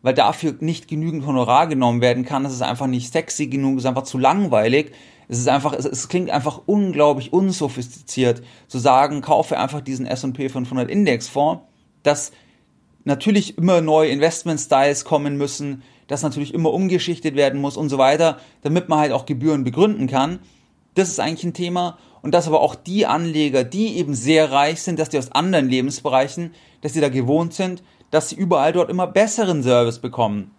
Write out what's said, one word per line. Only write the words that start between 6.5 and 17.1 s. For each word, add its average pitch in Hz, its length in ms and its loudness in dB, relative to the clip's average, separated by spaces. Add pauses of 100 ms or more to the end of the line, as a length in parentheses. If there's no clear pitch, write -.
unglaublich 147 680 2
unsophistiziert, 127 1080 0 (240)
zu 131 120 -8
sagen, 135 420 4
„Kaufe - 380 0
einfach 139 220 -4
diesen 131 260 -8
S 127 180 -6
und 131 80 -4
P 135 160 -6
fünfhundert 127 420 -4
Indexfonds“, 156 720 0 (400)
dass 143 300 0 (720)
natürlich 196 540 0
immer 175 220 4
neue 156 300 4
Investment-Styles 143 920 0
kommen 143 320 -2
müssen, 139 460 -6 (240)
dass 135 160 -6
natürlich 147 320 -4
immer 165 180 2
umgeschichtet 180 600 -2